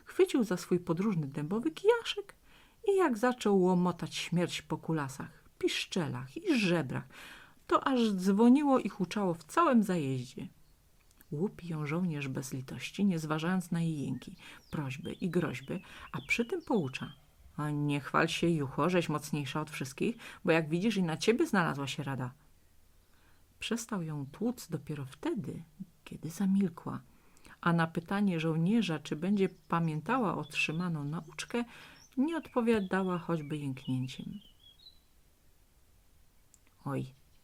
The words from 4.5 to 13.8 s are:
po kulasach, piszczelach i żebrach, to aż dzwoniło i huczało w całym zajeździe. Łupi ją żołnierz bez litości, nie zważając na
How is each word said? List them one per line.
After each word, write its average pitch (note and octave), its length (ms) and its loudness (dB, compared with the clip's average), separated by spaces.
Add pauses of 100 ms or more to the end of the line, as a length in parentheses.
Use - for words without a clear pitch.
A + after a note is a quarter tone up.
po D#3 160 -6
kulasach, - 680 -4 (140)
piszczelach C3+ 760 -2
i E4+ 220 2
żebrach, E3 500 0 (580)
to - 200 4
aż A#3+ 260 4
dzwoniło A#3 680 6
i - 100 0
huczało F#3+ 460 -2
w E3+ 100 -10
całym C#4 380 6
zajeździe. C#3 680 -2 (840)
Łupi E3+ 360 -4
ją D3+ 180 -6
żołnierz D3+ 420 -2
bez C3+ 240 -6
litości, C3 520 -6
nie F#3 140 2
zważając D#3+ 520 -2
na E3+ 100 0